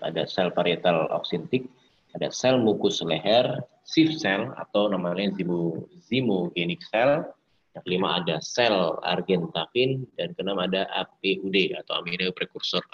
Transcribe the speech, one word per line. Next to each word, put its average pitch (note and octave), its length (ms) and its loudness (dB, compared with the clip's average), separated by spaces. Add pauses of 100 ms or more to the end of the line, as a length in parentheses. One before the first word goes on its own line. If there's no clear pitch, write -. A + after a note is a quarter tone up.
ada E2 240 -4
sel F2+ 240 0
parietal F2 560 2
oksintik, F2 560 -2 (480)
ada D#2 160 -4
sel B2+ 320 2
mukus G#2 400 2
leher, E2+ 640 2 (240)
sieve D#3+ 320 4
cell G2+ 400 -2
atau G#2 320 0
namanya F#2 400 0
zimo-, E2+ 560 -2 (160)
zimogenik F2+ 880 0
cell, C#3 320 4 (500)
yang E2+ 160 -14
kelima F2+ 320 2
ada E2 160 -2
sel F#2+ 640 2
argentapin, F2+ 1120 0
dan F2 240 -4
keenam F#2+ 240 -2
ada F#2 320 0
A F#2 240 -4
P F#2+ 240 0
U F#2+ 80 -4
D F2+ 240 2
atau - 240 -8
amino F2+ 320 -4
precursor - 640 -6